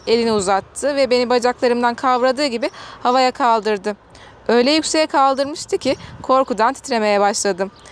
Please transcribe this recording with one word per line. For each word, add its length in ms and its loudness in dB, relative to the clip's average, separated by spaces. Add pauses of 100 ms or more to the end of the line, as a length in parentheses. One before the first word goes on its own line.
elini 260 2
uzattı 640 -2
ve 140 2
beni 200 0
bacaklarımdan 640 0
kavradığı 520 0
gibi 240 -2 (320)
havaya 280 2
kaldırdı. 680 -2 (520)
Öyle 220 4
yükseğe 360 0
kaldırmıştı 720 0
ki 180 -2 (260)
korkudan 500 0
titremeye 480 0
başladım. 500 0 (220)